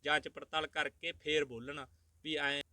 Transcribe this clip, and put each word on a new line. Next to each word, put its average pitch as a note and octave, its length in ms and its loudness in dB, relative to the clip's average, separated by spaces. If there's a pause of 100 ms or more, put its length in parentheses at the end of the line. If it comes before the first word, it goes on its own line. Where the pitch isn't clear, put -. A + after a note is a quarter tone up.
ਜਾਂਚ D3 240 2
ਪੜਤਾਲ D#3 400 -2
ਕਰਕੇ D3+ 440 -2
ਫੇਰ D3+ 340 2
ਬੋਲਣ C3 400 -10 (380)
ਵੀ D#3 120 -4
ਐਂ। C#3+ 380 0